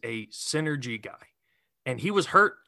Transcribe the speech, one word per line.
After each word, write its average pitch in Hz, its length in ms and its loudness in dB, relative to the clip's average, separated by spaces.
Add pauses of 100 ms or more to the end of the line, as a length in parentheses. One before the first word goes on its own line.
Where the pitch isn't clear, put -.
a 113 240 -8
synergy 139 720 -4
guy, - 260 -16 (580)
and 127 160 -4
he 175 100 0
was 196 140 2
hurt 196 300 6 (120)